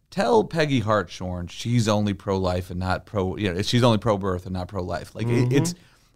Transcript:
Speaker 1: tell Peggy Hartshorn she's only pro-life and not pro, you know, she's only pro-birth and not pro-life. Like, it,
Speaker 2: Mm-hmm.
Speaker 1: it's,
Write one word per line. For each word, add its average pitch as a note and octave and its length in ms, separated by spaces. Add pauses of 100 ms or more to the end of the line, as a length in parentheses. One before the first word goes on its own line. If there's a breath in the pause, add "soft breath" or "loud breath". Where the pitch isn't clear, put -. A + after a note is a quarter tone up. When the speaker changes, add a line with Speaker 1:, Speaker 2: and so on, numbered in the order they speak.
Speaker 1:
tell A3+ 360
Peggy D3 360
Hartshorn F2+ 680
she's A#2 400
only G#2 260
pro-life F#2 560
and F2+ 100
not F#2 240
pro, F#2 320
you G2 160
know, F2+ 80
she's A#2+ 220
only A2+ 160
pro-birth F#2+ 480
and F#2 80
not F2+ 140
pro-life. F2+ 460
Like, A2 120
it, A#2+ 40
Speaker 2:
Mm-hmm. B2 260
Speaker 1:
it's, E3 180 (420 soft breath)